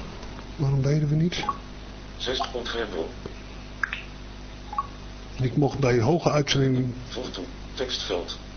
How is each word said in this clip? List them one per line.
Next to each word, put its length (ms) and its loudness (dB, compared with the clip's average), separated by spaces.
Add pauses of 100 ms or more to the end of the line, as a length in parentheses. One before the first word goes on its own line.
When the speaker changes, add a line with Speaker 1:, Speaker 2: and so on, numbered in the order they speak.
(560)
Speaker 1:
Waarom 260 4
weten 260 4
we 60 4
niet? 300 4 (720)
Speaker 2:
Zes 360 -2
pond 160 -2
Grendel. 400 -2 (2250)
Speaker 1:
Ik 160 2
mocht 220 4
bij 220 6
hoge 300 6
uitzending 600 4 (160)
Speaker 2:
Voeg 220 -4
toe. 140 -6 (300)
Tekstveld. 640 -2 (180)